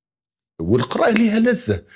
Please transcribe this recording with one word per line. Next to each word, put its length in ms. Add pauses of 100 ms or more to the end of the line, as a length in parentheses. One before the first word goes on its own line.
(600)
والقراءة 500
ليها 280
لذة، 460 (100)